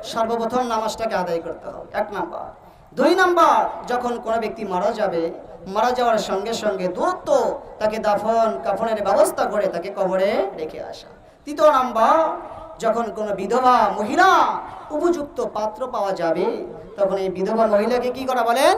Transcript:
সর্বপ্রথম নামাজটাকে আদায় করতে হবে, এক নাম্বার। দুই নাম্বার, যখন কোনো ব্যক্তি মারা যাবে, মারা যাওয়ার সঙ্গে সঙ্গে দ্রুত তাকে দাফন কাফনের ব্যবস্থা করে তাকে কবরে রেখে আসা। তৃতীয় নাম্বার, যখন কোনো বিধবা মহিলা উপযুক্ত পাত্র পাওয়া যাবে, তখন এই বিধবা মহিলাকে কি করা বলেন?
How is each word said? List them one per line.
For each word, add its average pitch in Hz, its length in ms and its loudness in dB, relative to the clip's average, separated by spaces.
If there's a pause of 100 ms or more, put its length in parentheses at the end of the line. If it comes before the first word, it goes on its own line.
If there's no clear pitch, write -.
(120)
সর্বপ্রথম 226 500 0 (100)
নামাজটাকে 220 500 -2
আদায় 170 240 -2
করতে - 280 -10
হবে, - 140 -14 (120)
এক 214 60 -2 (100)
নাম্বার। - 300 -8 (520)
দুই 285 220 6
নাম্বার, 339 380 6 (320)
যখন 240 220 -2 (120)
কোনো 226 180 0
ব্যক্তি 214 200 -6 (100)
মারা 190 180 0 (100)
যাবে, 175 220 0 (520)
মারা 226 240 2
যাওয়ার 233 300 2
সঙ্গে 202 240 -4 (100)
সঙ্গে 190 240 -2 (100)
দ্রুত 311 320 -2 (520)
তাকে 214 160 0 (100)
দাফন 220 420 2 (160)
কাফনের 214 420 -2
ব্যবস্থা 277 460 4
করে 208 220 0
তাকে 175 140 -6 (100)
কবরে 190 320 0 (300)
রেখে 156 200 -10 (100)
আসা। - 200 -18 (360)
তৃতীয় 302 320 4
নাম্বার, 240 380 4 (680)
যখন 226 220 0 (120)
কোনো 214 120 -4 (100)
বিধবা 247 360 4 (220)
মহিলা 302 300 4 (680)
উপযুক্ত 302 420 -2 (180)
পাত্র 214 240 -4 (140)
পাওয়া 202 260 -2
যাবে, 170 260 0 (520)
তখন 190 260 2
এই 190 120 -2
বিধবা 220 280 2 (100)
মহিলাকে 240 420 2
কি 262 120 -8
করা 247 200 0
বলেন? 277 300 4